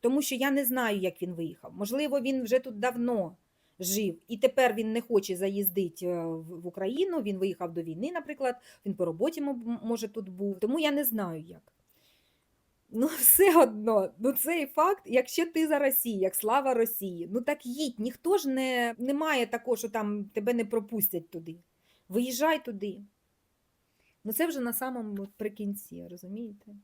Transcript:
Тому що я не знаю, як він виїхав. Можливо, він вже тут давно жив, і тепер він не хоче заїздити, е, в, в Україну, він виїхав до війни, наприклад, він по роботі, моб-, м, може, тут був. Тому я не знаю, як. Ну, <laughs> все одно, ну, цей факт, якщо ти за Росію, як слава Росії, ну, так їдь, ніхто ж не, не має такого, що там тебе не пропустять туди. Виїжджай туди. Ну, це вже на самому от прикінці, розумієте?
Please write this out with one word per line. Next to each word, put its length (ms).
Тому 220
що 120
я 160
не 140
знаю, 340
як 240
він 100
виїхав. 420
Можливо, 460
він 220
вже 160
тут 200
давно 580
жив, 380
і 80
тепер 380
він 180
не 80
хоче 360
заїздити, 720
е, 180
в, 360
в 60
Україну, 560
він 160
виїхав 360
до 80
війни, 300
наприклад, 440
він 80
по 100
роботі, 360
моб-, 280
м, 140
може, 260
тут 200
був. 320
Тому 180
я 120
не 140
знаю, 380
як. 300
Ну, 160
<laughs> 120
все 440
одно, 560
ну, 140
цей 340
факт, 400
якщо 400
ти 200
за 120
Росію, 420
як 140
слава 400
Росії, 580
ну, 80
так 260
їдь, 340
ніхто 380
ж 100
не, 500
не 160
має 320
такого, 300
що 120
там 360
тебе 300
не 100
пропустять 680
туди. 260
Виїжджай 560
туди. 360
Ну, 80
це 140
вже 140
на 120
самому 500
от 140
прикінці, 720
розумієте? 640